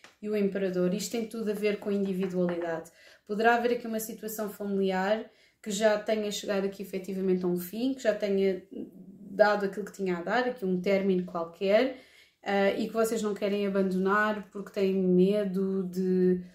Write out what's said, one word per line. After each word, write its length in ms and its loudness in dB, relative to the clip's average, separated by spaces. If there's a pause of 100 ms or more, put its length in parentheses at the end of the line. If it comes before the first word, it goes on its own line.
(200)
e 80 -8
o 80 0
Imperador. 560 2
Isto 200 -4
tem 160 -4
tudo 240 -4
a 20 -2
ver 240 0
com 140 -4
individualidade. 1000 -2 (360)
Poderá 280 4
haver 180 2
aqui 140 -4
uma 140 -4
situação 500 -8
familiar 720 0 (380)
que 80 -8
já 280 2
tenha 340 -2
chegado 320 -2
aqui 180 -4
efetivamente 640 -2
a 40 2
um 100 2
fim, 360 -2
que 80 -14
já 120 2
tenha 560 0
dado 960 0
aquilo 180 -6
que 80 -12
tinha 260 -2
a 40 -8
dar, 260 0
aqui 160 -6
um 160 0
término 440 2
qualquer, 760 0 (440)
ah, 280 2
e 180 -2
que 40 -14
vocês 300 0
não 120 -2
querem 320 0
abandonar 840 2
porque 220 -14
têm 220 0
medo 920 4
de, 560 2 (140)